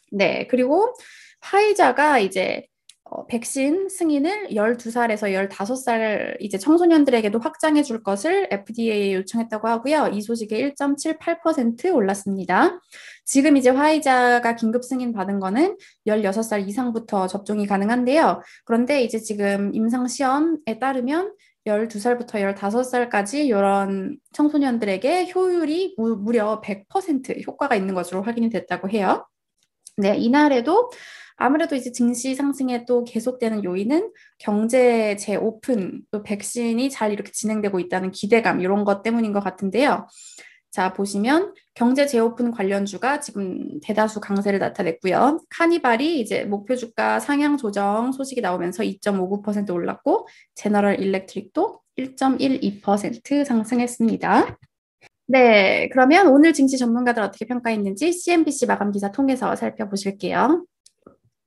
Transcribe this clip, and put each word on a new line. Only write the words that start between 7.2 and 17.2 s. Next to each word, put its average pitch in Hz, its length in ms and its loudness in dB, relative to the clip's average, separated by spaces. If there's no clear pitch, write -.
확장해 311 440 2
줄 226 200 -6
것을 320 480 0
에프디에이에 208 640 -2
요청했다고 220 520 -4
하고요. 233 460 2
이 208 80 -4
소식에 214 360 -6
일점칠팔 285 840 -2
퍼센트 269 460 -2
올랐습니다. 202 920 0
지금 277 320 4
이제 247 120 4
화이자가 254 840 4
긴급 233 300 -2
승인 254 260 -4
받은 196 300 -4
거는 262 360 0
열여섯 214 400 0
살 202 220 -2
이상부터 220 600 -2